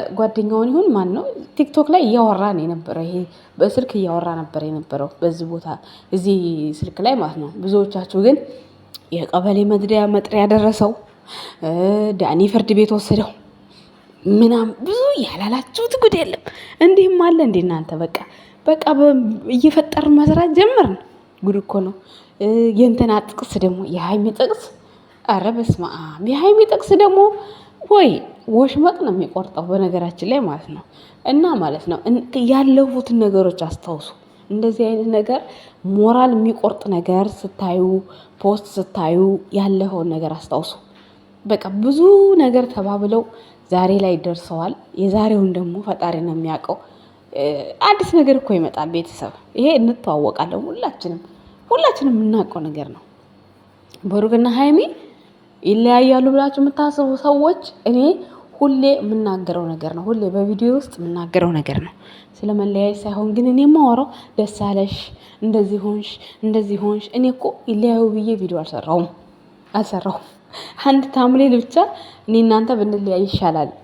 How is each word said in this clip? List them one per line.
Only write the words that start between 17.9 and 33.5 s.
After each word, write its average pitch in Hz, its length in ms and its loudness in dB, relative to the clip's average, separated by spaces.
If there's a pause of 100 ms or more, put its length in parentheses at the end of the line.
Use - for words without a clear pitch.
በቃ፣ 165 200 -6 (480)
በቃ 311 180 2 (100)
በ-፣ 285 200 6 (360)
እየፈጠርን 294 640 2
መስራት 311 400 4
ጀመርን። 370 420 4 (460)
ጉድ 196 160 0
እኮ 196 220 -8
ነው። 190 140 -4 (460)
እ፣ 202 80 -2 (280)
የእንትና 233 360 4 (120)
ጥቅስ - 340 -14
ደግሞ 185 300 0
የሀይሚ 175 380 -2 (100)
ጥቅስ፣ - 280 -2 (600)
ኧረ 190 260 0
በስመ 233 320 -2 (140)
አብ! 156 280 -16
የሀይሚ 339 400 4
ጥቅስ - 320 0
ደግሞ 392 220 4 (600)
ወይ 392 280 4 (380)
ወሽመጥ 269 520 2
ነው 269 120 -2
የሚቆርጠው 185 540 -6
በነገራችን 175 640 -4
ላይ 269 120 0
ማለት 156 280 -6
ነው። 147 140 -16 (420)
እና 285 180 2 (120)
ማለት 156 320 -4
ነው 170 180 -4
እን-፣ 240 140 2 (260)
ያለፉትን 262 760 2
ነገሮች 190 440 2